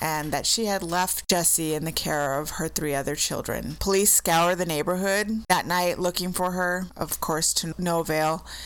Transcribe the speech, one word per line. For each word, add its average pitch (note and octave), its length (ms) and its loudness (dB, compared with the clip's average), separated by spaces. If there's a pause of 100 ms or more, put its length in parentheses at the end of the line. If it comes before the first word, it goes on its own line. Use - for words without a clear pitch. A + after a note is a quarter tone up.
and D#3 320 0
that C#3+ 140 -2
she A3+ 200 2
had G3 160 0
left F3+ 460 -2
Jessie E3 460 2
in D3+ 100 -2
the D#3+ 80 -2
care D3 460 0
of D3+ 120 -4
her D#3+ 180 -4
three D3+ 260 -2
other C#3+ 220 -2
children. - 640 -4
Police G3 320 4
scour F3 420 4
the F3+ 100 0
neighborhood G3 840 0
that F3+ 180 2
night F3 320 0
looking F3+ 340 -2
for F3+ 200 0
her, F3+ 340 0 (100)
of - 240 -6
course, D#3 340 0
to D#3+ 220 -2
no E3+ 240 0
avail, D#3 460 0 (200)